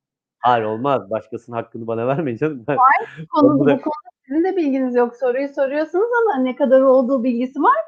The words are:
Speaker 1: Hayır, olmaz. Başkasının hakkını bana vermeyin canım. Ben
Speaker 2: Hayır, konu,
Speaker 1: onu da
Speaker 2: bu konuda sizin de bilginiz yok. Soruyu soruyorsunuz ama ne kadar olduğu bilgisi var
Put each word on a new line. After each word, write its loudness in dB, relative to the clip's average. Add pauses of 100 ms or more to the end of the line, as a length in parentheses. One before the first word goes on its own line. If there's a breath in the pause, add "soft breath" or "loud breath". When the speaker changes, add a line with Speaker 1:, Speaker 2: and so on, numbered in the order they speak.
(400)
Speaker 1:
Hayır, 2
olmaz. -2
Başkasının -10
hakkını -10
bana -4
vermeyin -4
canım. -6
Ben -2
Speaker 2:
Hayır, 0
konu, 4
Speaker 1:
onu 2
da 4
Speaker 2:
bu -10
konuda -8 (180)
sizin -2
de -2
bilginiz -2
yok. 0
Soruyu -2
soruyorsunuz -2 (140)
ama 0
ne -4
kadar 4
olduğu 2
bilgisi -4
var 4 (120)